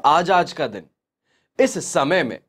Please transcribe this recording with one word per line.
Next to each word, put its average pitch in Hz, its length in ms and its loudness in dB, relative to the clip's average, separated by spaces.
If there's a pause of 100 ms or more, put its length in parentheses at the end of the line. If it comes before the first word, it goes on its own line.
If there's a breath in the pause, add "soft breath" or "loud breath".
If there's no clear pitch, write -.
आज, 165 240 4
आज 180 220 2
का 147 140 -4
दिन, 101 200 -12 (720)
इस 262 260 0
समय 165 400 0
में 104 140 -8 (100)